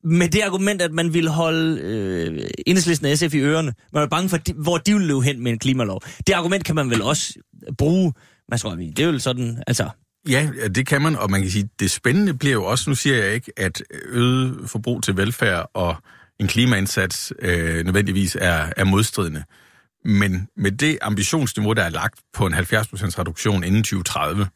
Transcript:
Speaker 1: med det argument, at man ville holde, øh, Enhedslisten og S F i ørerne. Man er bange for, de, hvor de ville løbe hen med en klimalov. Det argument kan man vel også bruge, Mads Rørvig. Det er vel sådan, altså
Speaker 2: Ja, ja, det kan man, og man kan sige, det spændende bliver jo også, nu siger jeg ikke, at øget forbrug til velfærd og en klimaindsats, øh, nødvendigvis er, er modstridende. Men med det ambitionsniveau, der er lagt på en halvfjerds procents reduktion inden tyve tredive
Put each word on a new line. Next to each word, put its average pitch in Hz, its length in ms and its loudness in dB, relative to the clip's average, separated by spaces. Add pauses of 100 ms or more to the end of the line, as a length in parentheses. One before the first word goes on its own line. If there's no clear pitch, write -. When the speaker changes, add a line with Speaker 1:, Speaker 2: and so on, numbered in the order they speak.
Speaker 1:
med 170 240 4
det 180 120 2
argument, 196 420 0
at 165 100 0
man 165 220 0
ville 165 160 2
holde, 160 500 0
øh, 87 600 -4 (260)
Enhedslisten 165 460 2
og 151 60 2
S 165 100 0
F 143 60 -2
i 151 40 2
ørerne. 147 340 2 (200)
Man 147 100 2
er 147 40 2
bange 175 220 -2
for, 180 80 0
de, 160 160 -2
hvor 160 260 0
de 202 140 2
ville 202 140 4
løbe 139 160 2
hen 131 200 0
med 123 100 0
en 113 60 -2
klimalov. 110 440 0 (240)
Det 190 60 4
argument 180 320 0
kan 165 100 -2
man 143 160 0
vel 113 120 2
også 135 320 -2 (440)
bruge, 170 340 4 (380)
Mads 117 140 -2
Rørvig. 85 320 -6
Det 135 80 2
er - 60 4
vel 139 100 0
sådan, 123 460 -4
altså 113 220 0 (400)
Speaker 2:
Ja, 143 220 2 (120)
ja, 110 60 -2
det 131 180 0
kan 143 160 2
man, 156 140 2
og 104 140 -2
man 98 120 2
kan 95 80 -2
sige, 101 180 0 (100)
det 95 120 0
spændende 175 440 2
bliver 135 180 0
jo 107 120 0
også, 117 260 -2
nu 139 60 2
siger 127 280 2
jeg 101 100 0
ikke, - 220 -8
at 95 260 -4 (240)
øget 127 500 0 (140)
forbrug 120 320 -4
til 98 140 0
velfærd 98 580 0
og 87 220 -2 (440)
en 101 80 0
klimaindsats, 98 880 0
øh, 85 460 0
nødvendigvis 95 560 0
er, 82 360 0
er 98 80 0
modstridende. 95 600 0 (600)
Men 101 520 2
med 98 160 0
det 151 300 0
ambitionsniveau, 107 680 0
der 107 100 2
er 85 80 0
lagt - 300 -6 (140)
på 104 120 0
en 85 60 0
halvfjerds 107 360 0
procents 98 300 -6
reduktion 90 460 -2
inden 98 180 2
tyve 98 200 -2
tredive 85 540 -2